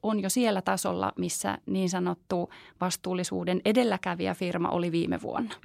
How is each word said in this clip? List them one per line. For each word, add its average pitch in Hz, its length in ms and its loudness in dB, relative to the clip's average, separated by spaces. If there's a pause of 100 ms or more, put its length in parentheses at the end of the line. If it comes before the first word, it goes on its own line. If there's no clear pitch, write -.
on 214 160 2
jo 190 100 0
siellä 214 320 2
tasolla, 190 560 0
missä 185 480 -2
niin 190 240 2
sanottu 180 640 -2 (300)
vastuullisuuden 180 840 0
edelläkävijäfirma 185 1040 0
oli 175 220 0
viime 170 300 0
vuonna. - 440 -4